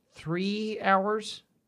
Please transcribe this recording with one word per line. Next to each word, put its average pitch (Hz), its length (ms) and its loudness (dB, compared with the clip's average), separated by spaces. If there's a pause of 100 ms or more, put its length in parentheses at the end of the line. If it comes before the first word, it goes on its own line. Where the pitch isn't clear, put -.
(140)
Three 202 680 -4
hours? 202 600 2 (260)